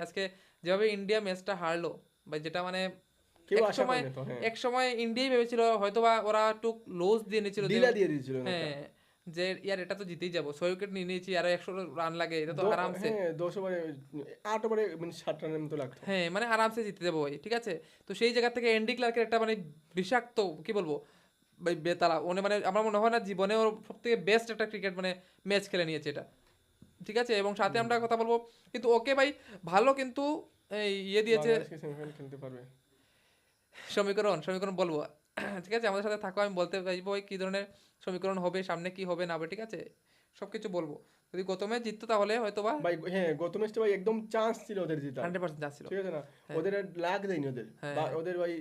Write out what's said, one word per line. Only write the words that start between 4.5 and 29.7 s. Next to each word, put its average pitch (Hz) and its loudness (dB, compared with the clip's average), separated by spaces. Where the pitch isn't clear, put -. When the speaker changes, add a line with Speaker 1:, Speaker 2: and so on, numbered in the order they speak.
Speaker 1:
সময় 254 2
ইন্ডিয়াই 233 0
ভেবেছিল 240 4
হয়তোবা 226 6
ওরা 214 4
একটু 220 -2
লুজ 208 6
দিয়ে 214 2
নিয়েছিল 202 -2
যে 196 2
Speaker 2:
ডিলা 240 8
দিয়ে 185 4
দিয়েছিল 135 -2
ম্যাচটা। 160 -2
Speaker 1:
হ্যাঁ, 143 -8
যে 170 -4
ইয়ার 196 0
এটা 190 -6
তো 208 -8
জিতেই 175 -6
যাবো, 147 0
ছয় 175 2
উইকেট 196 -4
নিয়ে 180 -4
নিয়েছি, 185 -6
আরো 170 2
একশো 175 -10
রান 165 0
লাগে, 165 -2
এটা 160 -4
তো 190 0
Speaker 2:
দ-, 196 4
Speaker 1:
আরামসে। 185 -2
Speaker 2:
হ্যাঁ, 190 0
দশ 175 -2
ওভারে, 185 -4
আট 220 -2
ওভারে 220 2
মানে 170 -6
ষাট 151 -4
রানের 156 -4
মতো 151 -6
লাগতো। - -10
Speaker 1:
হ্যাঁ, 185 0
মানে 220 0
আরামসে 220 2
জিতে 190 -8
যাবো 160 2
ভাই, 143 -2
ঠিক 214 -2
আছে? 220 -4
তো - -10
সেই 233 6
জায়গা 240 4
থেকে 247 2
অ্যান্ডি 220 2
ক্লার্কের 240 2
একটা 226 2
মানে 220 2
বিষাক্ত, 240 0
কি 220 -4
বলবো, 156 0
ভাই 175 0
বেতালা, 170 4
মানে, 185 0
মানে 202 2
আমার 208 4
মনে 208 2
হয় 226 6
না 233 4
জীবনে 196 2
ওর 220 4
সব - -12
থেকে 233 4
বেস্ট 226 4
একটা 214 0
ক্রিকেট 196 -4
মানে 185 0
ম্যাচ 202 2
খেলে 175 2
নিয়েছে 151 -4
এটা, - -8
ঠিক 214 -6
আছে? 240 0
এবং 202 0
সাথে 196 2
Speaker 2:
হুম। 226 2
Speaker 1:
আমরা 233 2
কথা 233 2
বলবো, 226 2
কিন্তু 240 -4
ওকে 233 2
ভাই 269 6
ভালো 196 6